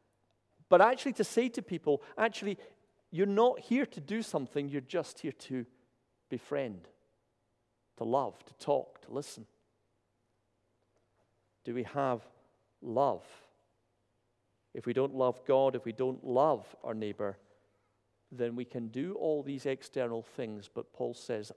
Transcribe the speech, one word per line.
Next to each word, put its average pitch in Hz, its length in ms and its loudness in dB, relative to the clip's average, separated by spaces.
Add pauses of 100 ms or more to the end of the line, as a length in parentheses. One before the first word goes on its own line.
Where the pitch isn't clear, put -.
(680)
But 180 100 12
actually 247 340 6
to 214 100 0
say 240 260 2
to 247 100 -6
people, 151 420 0 (140)
"Actually, 208 400 0 (540)
you're 175 160 2
not 220 340 4
here 254 260 2
to - 140 -10
do 202 220 -4
something, 143 480 -4
you're 143 100 -4
just 151 380 -6
here 143 140 -6
to 127 340 -8 (640)
befriend, 123 580 -6 (1120)
to 113 60 -6
love, 120 420 0
to - 80 -20
talk, - 480 -2
to - 100 -20
listen." 123 340 -10 (2250)
Do 120 100 -6
we 123 80 -2
have 127 440 -2 (540)
love? 120 440 0 (1500)
If 120 120 -10
we 123 60 0
don't 135 220 0
love 127 300 0
God, 135 320 4
if - 80 -8
we 120 80 -6
don't 131 320 -2
love 131 400 2 (180)
our 120 120 -6
neighbor, 104 440 -6 (960)
then 120 240 -4
we 123 80 -6
can 120 240 -8
do 139 260 -6
all 156 300 -2
these 139 220 -8
external 127 560 -4
things, 107 520 -10
but 117 180 -10
Paul 120 220 -4
says 107 420 -8